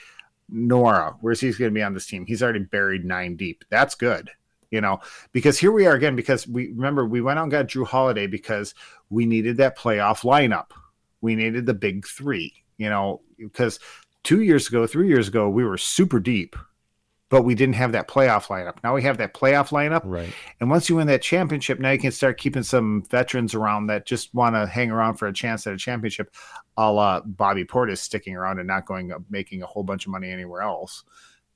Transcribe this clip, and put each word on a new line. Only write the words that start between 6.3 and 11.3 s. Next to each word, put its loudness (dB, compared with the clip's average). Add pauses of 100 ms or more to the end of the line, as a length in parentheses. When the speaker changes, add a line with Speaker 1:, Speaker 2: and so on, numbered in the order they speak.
Speaker 1:
we, -6
remember, -2
we -2
went -2
out -2
and -4
got 0
Jrue -4
Holiday 0
because -6 (360)
we 0
needed 0
that 4
playoff 0
lineup. 2 (540)
We 0